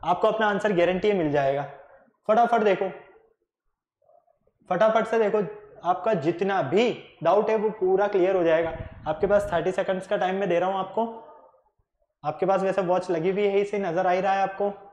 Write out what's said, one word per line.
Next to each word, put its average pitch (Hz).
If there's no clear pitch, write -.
आपको 180
अपना 214
answer 202
guarantee 180
मिल 165
जाएगा। 139
फटाफट 226
देखो, 190
फटाफट 214
से 226
देखो, 208
आपका 185
जितना 175
भी 185
डाउट 202
है 220
वो 214
पूरा 190
clear 190
हो 180
जाएगा। 165
आपके 156
पास 202
thirty 170
seconds 185
का -
time 190
मैं 196
दे 175
रहा 185
हूँ 196
आपको, 202
आपके 143
पास 185
वैसे 190
watch 180
लगी 170
हुई 196
है, 202
इसे 202
नजर 180
आ 180
ही 185
रहा 196
है 196
आपको। 202